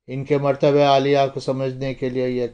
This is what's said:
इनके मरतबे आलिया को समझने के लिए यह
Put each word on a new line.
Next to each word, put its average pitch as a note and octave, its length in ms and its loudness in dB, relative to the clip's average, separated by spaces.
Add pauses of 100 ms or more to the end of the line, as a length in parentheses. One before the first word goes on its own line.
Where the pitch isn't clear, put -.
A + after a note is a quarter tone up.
इनके C3+ 300 -2
मरतबे C#3+ 460 2
आलिया C#3 420 4
को C3+ 140 -8
समझने C3 540 -4
के C3 160 -6
लिए B2+ 180 -2
यह B2 260 -4